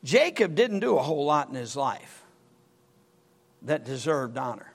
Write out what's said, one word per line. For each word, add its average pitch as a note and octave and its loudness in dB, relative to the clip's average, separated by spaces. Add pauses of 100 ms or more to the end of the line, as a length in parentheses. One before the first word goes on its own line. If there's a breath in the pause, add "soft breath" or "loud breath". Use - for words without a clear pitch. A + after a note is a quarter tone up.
Jacob G3+ 2
didn't G#3 2
do A3+ 2
a C3 4
whole C#3+ -2
lot D3 2
in C3 -12
his A#2+ -8
life - -6 (1400)
that C#3 -2
deserved C3 -4
honor. A#2+ -8